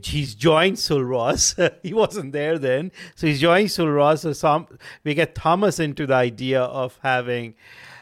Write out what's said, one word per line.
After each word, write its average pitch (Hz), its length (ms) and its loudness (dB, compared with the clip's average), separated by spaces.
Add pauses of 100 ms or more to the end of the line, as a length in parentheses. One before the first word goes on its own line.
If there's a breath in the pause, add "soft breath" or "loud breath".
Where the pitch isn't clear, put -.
he's 143 260 -4
joined 165 460 2
Sul 143 240 0
Ross. 123 500 0 (160)
<laughs> - 140 -10
He 160 100 -8
wasn't 196 400 -2
there 151 240 -2
then. 135 340 -2 (220 loud breath)
So - 140 -4
he's 143 120 0
joined 175 300 4
Sul 160 220 0
Ross. 147 300 4
So 156 120 -4
some, 156 340 0 (360 loud breath)
we 147 100 -2
get 156 220 0
Thomas 180 440 2
into 147 280 -4
the 131 80 2
idea 127 480 0
of 127 400 -6
having, 123 500 -2 (480 loud breath)